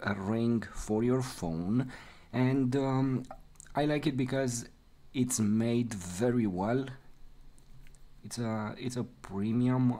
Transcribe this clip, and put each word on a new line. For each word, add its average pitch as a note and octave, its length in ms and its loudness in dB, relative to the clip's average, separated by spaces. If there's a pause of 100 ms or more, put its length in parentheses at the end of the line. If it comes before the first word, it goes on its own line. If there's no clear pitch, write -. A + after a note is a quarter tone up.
uh, G2+ 80 0
ring A2+ 480 2 (120)
for G#2+ 300 0
your B2+ 200 2
phone, G2 680 -2 (400)
and, B2+ 440 2
um, C3 480 0 (520)
I D3 100 2
like D3 200 0
it C#3+ 100 2
because B2+ 540 0 (460)
it's B2 240 2
made A2+ 520 2
very G#2+ 540 2
well. G#2 400 0 (1400)
It's G#2+ 140 -10
a, A2 400 -2
it's B2+ 200 -6
a D#3+ 60 -2
premium B2 960 2